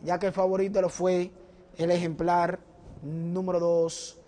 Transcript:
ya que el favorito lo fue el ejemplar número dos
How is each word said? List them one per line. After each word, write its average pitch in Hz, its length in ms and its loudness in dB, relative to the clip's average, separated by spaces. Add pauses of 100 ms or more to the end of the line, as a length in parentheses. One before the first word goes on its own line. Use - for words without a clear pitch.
ya 170 160 -2
que 196 80 0
el 185 60 -2
favorito 190 480 2
lo 180 80 2
fue 180 420 0 (440)
el 165 140 0
ejemplar 175 720 2 (420)
número 170 580 -2
dos 170 680 0